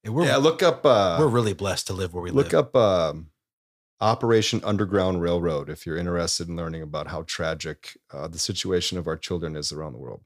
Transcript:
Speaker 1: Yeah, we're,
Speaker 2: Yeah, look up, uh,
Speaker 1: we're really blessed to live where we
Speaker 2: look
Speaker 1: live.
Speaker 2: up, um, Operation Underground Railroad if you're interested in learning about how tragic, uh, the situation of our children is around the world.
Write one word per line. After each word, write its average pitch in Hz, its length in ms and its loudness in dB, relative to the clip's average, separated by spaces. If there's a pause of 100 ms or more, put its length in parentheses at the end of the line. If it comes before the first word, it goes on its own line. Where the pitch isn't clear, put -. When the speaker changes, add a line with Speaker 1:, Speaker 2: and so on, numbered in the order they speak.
Speaker 1:
Yeah, 110 80 -8
we're, 151 140 2
Speaker 2:
Yeah, 135 120 4
look 160 260 2
up, 170 220 2
uh, 101 340 6
Speaker 1:
we're 156 80 6
really 113 260 2
blessed 95 340 -4
to 101 60 -6
live 92 200 -4
where 87 100 -6
we 90 80 -6
Speaker 2:
look 139 220 2
Speaker 1:
live. 156 200 6
Speaker 2:
up, - 20 -6
um, 85 540 2 (720)
Operation 113 640 2
Underground 95 600 2
Railroad 85 460 0
if 78 180 -12
you're 80 100 -4
interested 87 500 -2
in 85 80 -8
learning 82 280 -8
about 76 240 -8
how 78 160 -8
tragic, 80 760 -8 (160)
uh, 73 140 -10
the 82 120 -12
situation 92 600 -2
of 82 80 -6
our 80 100 -4
children 82 380 -6
is 73 160 -6
around 73 220 -10
the 60 60 -16
world. 60 260 -14